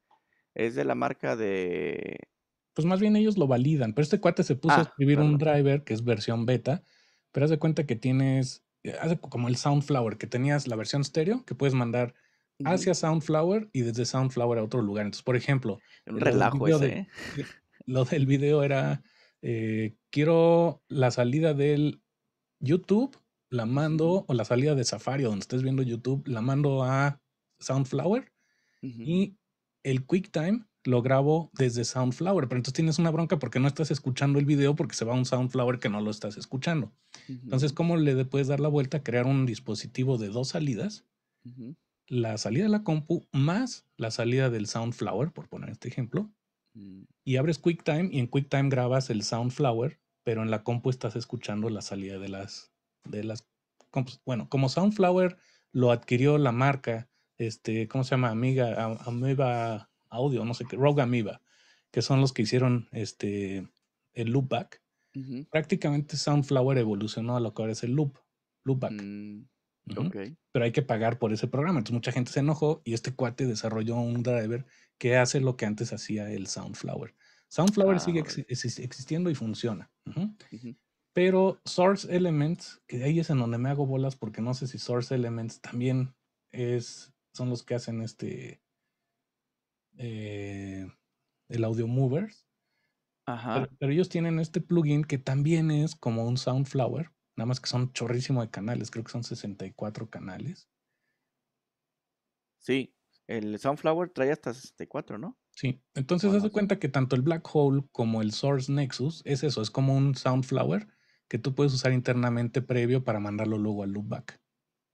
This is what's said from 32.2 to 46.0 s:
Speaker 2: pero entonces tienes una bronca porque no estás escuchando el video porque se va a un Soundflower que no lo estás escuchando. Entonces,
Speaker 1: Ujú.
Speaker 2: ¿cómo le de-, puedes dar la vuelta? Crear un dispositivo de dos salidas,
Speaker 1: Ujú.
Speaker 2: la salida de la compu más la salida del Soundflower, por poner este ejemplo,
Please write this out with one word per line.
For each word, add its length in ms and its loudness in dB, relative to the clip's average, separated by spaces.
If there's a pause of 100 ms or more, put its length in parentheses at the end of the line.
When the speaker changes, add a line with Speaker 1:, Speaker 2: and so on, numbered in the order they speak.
Speaker 2:
pero 120 -2
entonces 160 -4
tienes 240 2
una 120 4
bronca 280 0
porque 200 -2
no 80 4
estás 240 0
escuchando 480 0
el 60 2
video 300 4
porque 200 -4
se 100 -2
va 80 0
a 40 2
un 80 2
Soundflower 540 0
que 100 -2
no 120 -2
lo 100 -2
estás 260 -8
escuchando. 560 -2 (360)
Entonces, 0 -
Speaker 1:
Ujú. 440 0
Speaker 2:
¿cómo 240 0
le 180 4
de-, 100 2
puedes 220 0
dar 120 0
la 100 2
vuelta? 340 0
Crear 240 2
un 180 4
dispositivo 720 -2
de 120 -4
dos 200 -4
salidas, 560 -4 (400)
Speaker 1:
Ujú. 300 -16 (320)
Speaker 2:
la 300 0
salida 280 0
de 40 2
la 140 2
compu 480 0
más 560 0 (100)
la 140 -4
salida 380 2
del 180 -2
Soundflower, 680 -4
por 160 -14
poner 220 -12
este 160 -12
ejemplo, 440 -4 (460)